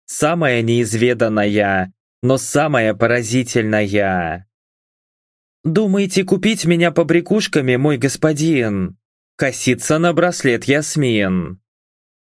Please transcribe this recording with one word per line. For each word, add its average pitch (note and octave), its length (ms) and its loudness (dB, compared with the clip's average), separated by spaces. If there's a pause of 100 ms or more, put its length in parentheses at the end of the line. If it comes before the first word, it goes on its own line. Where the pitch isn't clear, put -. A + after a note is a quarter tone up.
самая D3+ 560 0
неизведанная, G#2+ 1300 0 (280)
но B2+ 160 2
самая C3 560 0
поразительная». G#2+ 1500 -2 (1160)
«Думаете F#3+ 640 0
купить G#3 400 0
меня E3+ 260 2
побрякушками, E3 840 0
мой C#3+ 200 0
господин?» C3 1000 0 (380)
Косится C3 600 -2
на E3+ 160 2
браслет E3 520 0
Ясмин. G#2 960 0 (680)